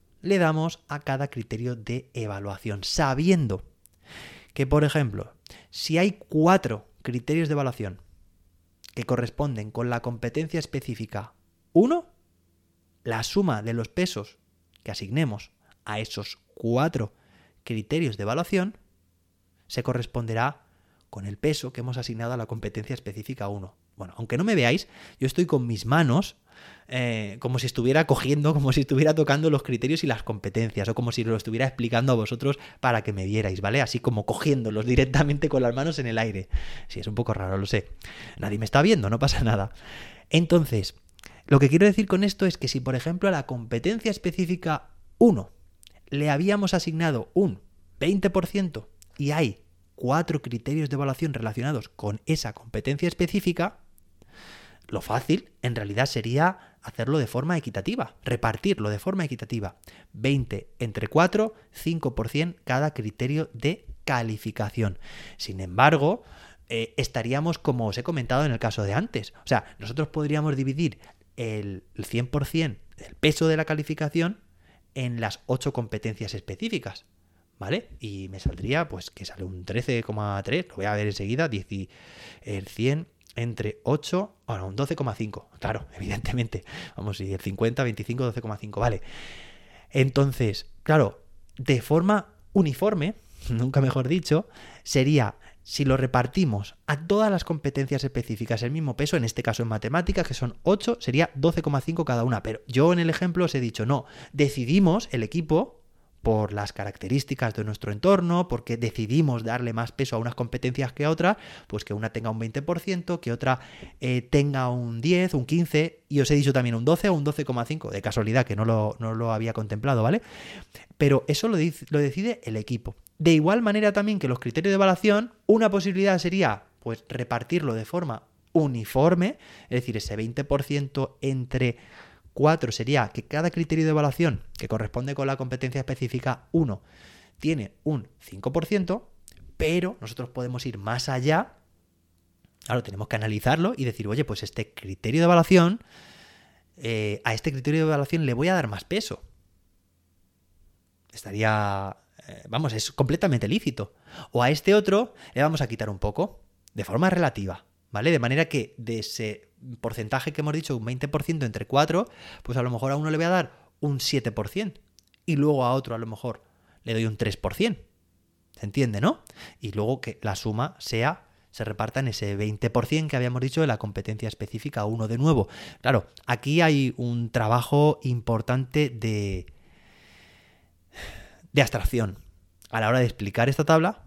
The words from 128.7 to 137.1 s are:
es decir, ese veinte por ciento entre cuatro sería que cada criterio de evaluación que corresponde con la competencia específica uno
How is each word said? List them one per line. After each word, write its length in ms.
es 160
decir, 160
ese 180
veinte 300
por 180
ciento 580
entre 580
cuatro 380
sería 360
que 180
cada 240
criterio 340
de 60
evaluación 520
que 100
corresponde 460
con 120
la 100
competencia 440
específica 720
uno 300